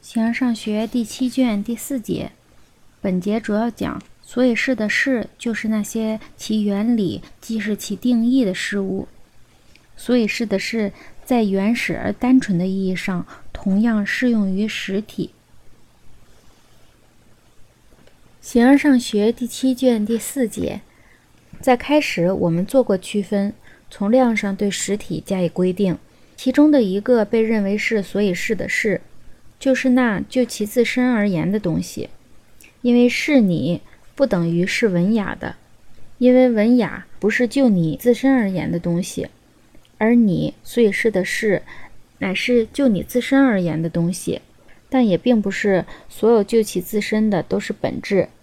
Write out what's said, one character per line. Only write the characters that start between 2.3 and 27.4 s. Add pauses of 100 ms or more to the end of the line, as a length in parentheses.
本
节
主
要
讲 (180)
“所
以
是”
的
“是”， (100)
就
是
那
些 (160)
其
原
理 (180)
既
是
其
定
义
的
事
物。 (880)
所
以
是
的
“是” (320)
在
原
始
而
单
纯
的
意
义
上 (280)
同
样
适
用
于
实
体。 (3000)
《形
而
上
学》
第
七
卷
第
四
节， (800)
在
开
始
我
们
做
过
区
分， (360)
从
量
上
对
实
体
加
以
规
定， (380)
其
中
的
一
个
被